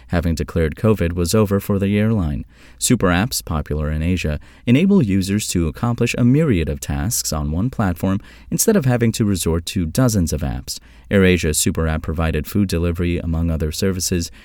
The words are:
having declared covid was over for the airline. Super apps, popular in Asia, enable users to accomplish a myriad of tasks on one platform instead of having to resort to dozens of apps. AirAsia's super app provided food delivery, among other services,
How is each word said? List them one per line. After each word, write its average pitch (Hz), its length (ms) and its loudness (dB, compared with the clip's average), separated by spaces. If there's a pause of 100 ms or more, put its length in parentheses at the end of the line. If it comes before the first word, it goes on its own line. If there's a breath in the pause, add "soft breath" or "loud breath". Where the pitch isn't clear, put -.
having - 280 0
declared - 400 -2
covid 92 380 2
was 87 200 0
over 101 260 2
for 101 200 -2
the 98 180 2
airline. 104 460 0 (340 soft breath)
Super 107 300 0
apps, 90 360 0
popular 76 460 -4
in 78 120 -2
Asia, 80 380 0 (260 loud breath)
enable 180 360 4
users 98 460 0
to - 200 0
accomplish 120 500 -2
a 123 80 2
myriad 123 420 2
of 71 120 -6
tasks 78 520 -4
on 76 200 -4
one 92 180 -2
platform 95 500 -2 (300 loud breath)
instead 208 260 2
of 196 80 2
having 120 280 2
to 117 120 -2
resort 85 440 0
to 90 180 -2
dozens 85 480 0
of 73 80 -4
apps. 65 380 -6 (300 soft breath)
AirAsia's 92 480 4
super 82 300 0
app 78 140 -2
provided 78 440 -2
food 101 220 0
delivery, 85 520 0
among 82 300 -2
other 78 220 -2
services, 90 600 -2 (140 loud breath)